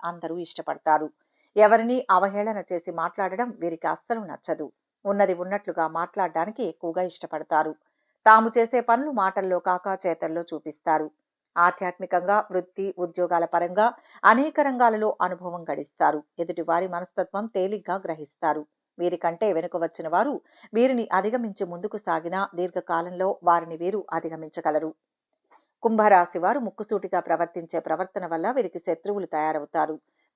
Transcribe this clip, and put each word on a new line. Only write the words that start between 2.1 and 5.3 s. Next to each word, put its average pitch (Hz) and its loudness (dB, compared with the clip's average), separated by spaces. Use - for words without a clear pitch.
చేసి 175 -6
మాట్లాడడం 185 -4
వీరికి 165 -4
అస్సలు 220 -4
నచ్చదు. 160 -8
ఉన్నది 196 2